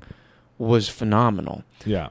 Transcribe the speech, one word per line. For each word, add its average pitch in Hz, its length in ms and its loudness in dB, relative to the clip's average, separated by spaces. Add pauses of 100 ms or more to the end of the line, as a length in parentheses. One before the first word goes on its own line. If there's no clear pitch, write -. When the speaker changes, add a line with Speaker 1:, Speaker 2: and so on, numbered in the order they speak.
(580)
Speaker 1:
was 113 300 2
phenomenal. 104 760 0 (200)
Speaker 2:
Yeah. 92 260 -2